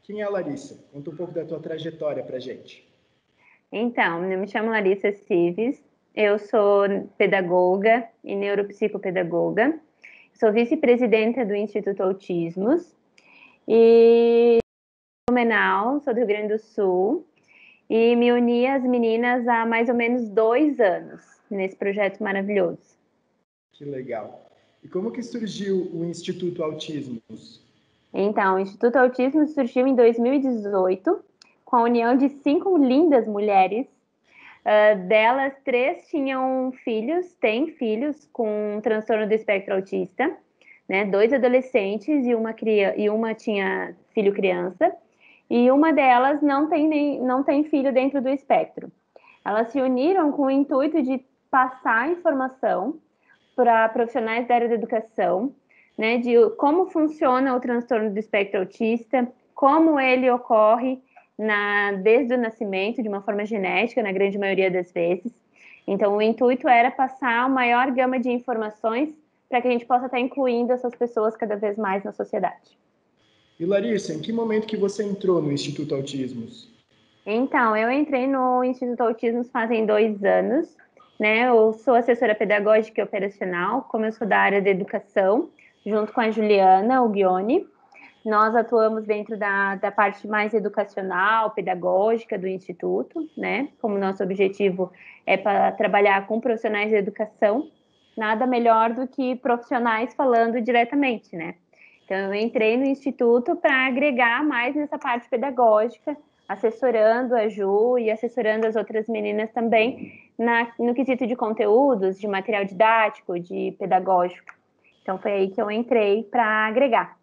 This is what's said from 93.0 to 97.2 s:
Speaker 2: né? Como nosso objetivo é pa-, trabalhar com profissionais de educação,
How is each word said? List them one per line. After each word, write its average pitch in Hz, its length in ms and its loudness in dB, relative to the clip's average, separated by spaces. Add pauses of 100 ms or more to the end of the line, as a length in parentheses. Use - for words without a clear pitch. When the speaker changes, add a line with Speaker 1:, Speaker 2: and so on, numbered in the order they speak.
Speaker 2:
né? 208 320 -4 (120)
Como 202 160 -2
nosso 196 240 -2
objetivo 196 720 -2 (340)
é 190 120 2
pa-, 190 340 0
trabalhar 196 560 2
com 226 140 -4
profissionais 214 480 -2
de 220 80 2
educação, 214 720 -2 (480)